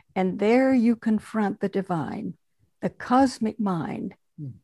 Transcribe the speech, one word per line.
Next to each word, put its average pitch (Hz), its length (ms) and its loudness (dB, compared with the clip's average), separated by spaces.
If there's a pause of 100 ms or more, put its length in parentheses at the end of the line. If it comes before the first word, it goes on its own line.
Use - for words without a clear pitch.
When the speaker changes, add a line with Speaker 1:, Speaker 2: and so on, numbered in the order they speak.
(140)
Speaker 1:
And 185 240 0
there 247 360 4
you 233 220 4
confront 214 640 -2
the 202 100 -2
divine, 185 640 -4 (480)
the 180 80 -2
cosmic 247 680 0
mind, 190 560 -4 (260)
Speaker 2:
Mm. 139 120 -10 (120)